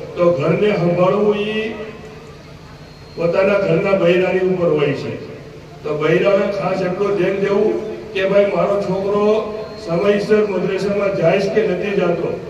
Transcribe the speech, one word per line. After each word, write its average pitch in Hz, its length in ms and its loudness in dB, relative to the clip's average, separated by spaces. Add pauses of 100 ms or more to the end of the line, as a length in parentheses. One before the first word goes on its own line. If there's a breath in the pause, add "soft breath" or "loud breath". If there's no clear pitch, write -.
(180)
તો 175 140 2
ઘરને 196 440 2
સંભાળવું 190 640 2
ઈ 214 360 -4 (1400)
પોતાના 190 380 2
ઘરના - 380 2
બૈરાની 180 480 4
ઉપર 180 280 2
હોય 147 260 2
છે. 117 220 -6 (680)
તો 151 140 -4
બૈરાઓએ 185 540 2
ખાસ 185 300 -2
એટલું 190 360 0
ધ્યાન 196 220 0
દેવું 202 340 2 (400)
કે 190 160 0
ભાઈ 202 160 4
મારો 196 360 0
છોકરો 208 720 0 (320)
સમયસર 202 640 2
મદ્રસામાં 190 680 -2
જાય 170 240 4
છે 202 100 0
કે 202 180 2
નથી 190 280 -2
જાતો 175 440 -2 (100)